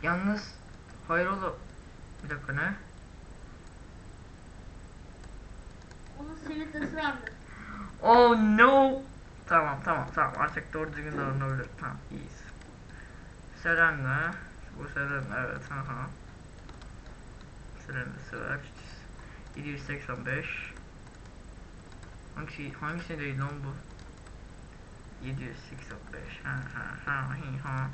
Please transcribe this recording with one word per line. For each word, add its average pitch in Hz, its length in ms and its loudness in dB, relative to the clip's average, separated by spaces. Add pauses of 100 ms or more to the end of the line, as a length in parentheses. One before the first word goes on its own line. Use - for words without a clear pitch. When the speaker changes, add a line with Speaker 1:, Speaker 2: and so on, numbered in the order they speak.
Speaker 1:
Yalnız, 190 520 2 (520)
hayır 175 200 6
oğlum. 190 280 0 (680)
Bir 143 60 -8
dakika, 139 240 -4
ne? 165 200 2 (3500)
Speaker 2:
Onun 302 160 -6
sivilcesi 302 600 -4
vardı. 277 360 0 (680)
Speaker 1:
Oh 233 360 12
no! 262 640 12 (460)
Tamam, 151 380 6
tamam, 156 300 2
tamam. 151 220 4
Artık 151 360 0
doğru 156 200 -2
düzgün 147 240 -4
davranabilir. 135 500 0 (120)
Tamam, 135 180 -6 (140)
iyiyiz. 135 300 -10 (1200)
Selena. 160 680 6 (460)
Bu 139 100 -6
Selena, 139 480 -2
evet, 123 320 -2
hı 143 40 -6
hı. 135 360 -4 (1800)
Selena 131 320 -6 (100)
Sever. 120 300 -4 (960)
Yedi 143 120 -8
yüz 139 180 -6
seksen 127 400 -6
beş. 143 480 -4 (1600)
Hangisi, 143 380 -8
hangisi 165 460 -4
değil 139 200 -2
lan 139 100 0
bu? 143 240 -4 (1500)
Yedi 135 160 -4
yüz 123 140 -8 (120)
seksen - 280 -10 (160)
beş. - 320 -10
Ha, 135 140 -2 (160)
ha, - 380 -6
ha, 135 220 0
hi, 135 240 -4
ha. 131 340 -2